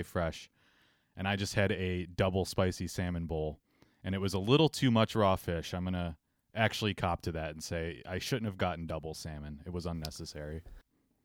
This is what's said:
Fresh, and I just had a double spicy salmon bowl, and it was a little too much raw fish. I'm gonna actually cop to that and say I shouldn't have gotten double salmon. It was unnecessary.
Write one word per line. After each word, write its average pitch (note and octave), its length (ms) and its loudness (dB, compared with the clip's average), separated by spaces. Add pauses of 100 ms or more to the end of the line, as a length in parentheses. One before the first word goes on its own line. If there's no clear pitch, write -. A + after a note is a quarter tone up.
Fresh, - 440 -2 (680)
and F#2 100 -2
I G2+ 80 2
just F#2+ 200 -2
had G2+ 160 4
a F2+ 340 0
double F#2 400 2
spicy F#2 420 0
salmon F2 380 -2
bowl, D#2 340 -2 (440)
and F#2+ 120 -2
it F#2+ 60 0
was F#2+ 120 0
a G2 60 0
little C#3+ 300 6
too C3 220 2
much A2 240 6
raw G2 200 6
fish. E2+ 380 -4
I'm F2+ 120 -2
gonna F2 300 -2 (380)
actually G#2+ 400 2
cop F2 300 0
to F2 100 -2
that D#2+ 180 -4
and D#2+ 120 -10
say E2 440 -4
I F#2 120 -4
shouldn't A2+ 260 -2
have F#2+ 120 -4
gotten E2+ 280 0
double D#2+ 280 -4
salmon. D2 520 -10
It F2 80 -8
was E2+ 140 -4
unnecessary. D#2 760 -6 (640)